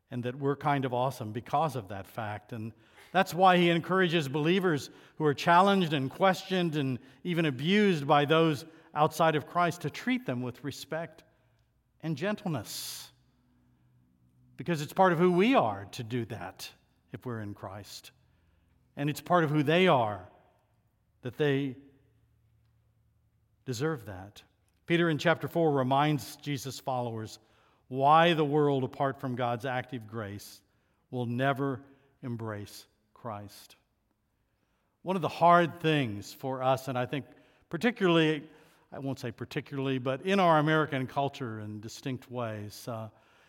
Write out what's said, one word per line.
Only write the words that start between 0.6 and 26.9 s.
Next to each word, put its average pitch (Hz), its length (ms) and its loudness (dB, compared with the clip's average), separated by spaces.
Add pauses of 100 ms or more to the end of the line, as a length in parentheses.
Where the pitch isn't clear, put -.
of 123 100 -4
awesome 123 380 -4
because 139 440 -2
of 104 120 -8
that 98 180 -12
fact. 107 460 -10
And 110 200 -10 (400)
that's 185 220 0
why 180 240 6
he 175 100 6
encourages 170 600 0
believers 156 600 0 (280)
who 156 80 -2
are 147 100 2
challenged 180 580 4
and 135 180 0
questioned 180 680 0
and 131 220 -2 (260)
even 170 200 0
abused 156 600 2
by 147 180 6
those 160 400 4 (300)
outside 156 420 2
of 135 100 -4
Christ 175 360 -2
to 147 80 -6
treat 247 340 -4
them 123 180 -4
with 123 220 -8
respect 160 580 -10 (800)
and 156 140 -4
gentleness, 165 920 -8 (1500)
because 147 240 -4
it's 151 120 -10
part 185 200 4
of 151 60 0
who 180 140 4
we 214 240 4
are 101 340 0
to 123 140 -10
do 117 220 -4
that 92 440 -12 (420)
if - 140 -14
we're 113 140 -6
in 101 140 -10
Christ. - 580 -16 (840)
And 143 140 -2
it's 143 100 -6
part 170 240 2
of 147 60 2
who 151 120 4
they 175 260 4
are 107 400 2 (920)
that 123 140 -10
they 139 400 0 (1900)
deserve 131 420 -6
that. 98 360 -16 (440)
Peter 170 240 2
in 147 80 0
chapter 156 300 0
four 165 240 2
reminds 139 640 0
Jesus' 135 420 -8
followers 117 640 -8 (480)